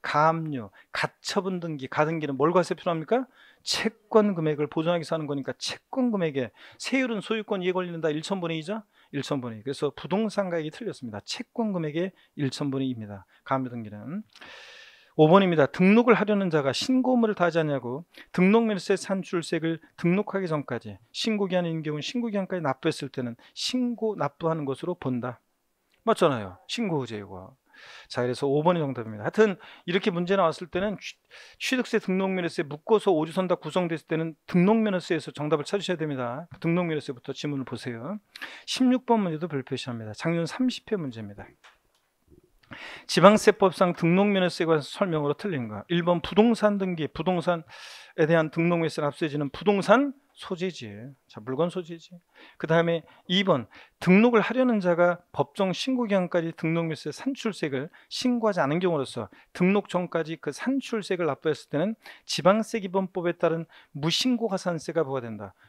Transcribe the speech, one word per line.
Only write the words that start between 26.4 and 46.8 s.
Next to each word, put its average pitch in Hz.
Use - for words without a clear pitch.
신고 180
의제 113
이거. 95
자, -
그래서 123
오 143
번이 175
정답입니다. 117
하여튼 196
이렇게 190
문제 175
나왔을 170
때는 185
취-, -
취득세, 247
등록면허세 185
묶어서 160
오류선 165
다 180
구성됐을 165
때는 160
등록면허세에서 185
정답을 151
찾으셔야 185
됩니다. 143
등록면허세부터 160
지문을 139
보세요. 123
십육 254
번 233
문제도 165
별표시합니다. 120
작년 170
삼십 -
회 214
문제입니다. 113
지방세법상 190
등록면허세에 180
관해서 156
설명으로 156
틀린 143
거. 107
일 175
번 175
부동산 208
등기, 175